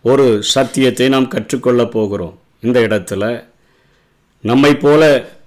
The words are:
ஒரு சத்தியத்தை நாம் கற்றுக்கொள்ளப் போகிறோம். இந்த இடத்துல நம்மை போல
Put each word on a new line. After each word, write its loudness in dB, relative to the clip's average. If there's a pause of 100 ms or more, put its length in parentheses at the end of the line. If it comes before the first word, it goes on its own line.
ஒரு 2
சத்தியத்தை 0
நாம் 0
கற்றுக்கொள்ளப் -2
போகிறோம். -6 (220)
இந்த 0
இடத்துல -4 (960)
நம்மை 2
போல 2 (180)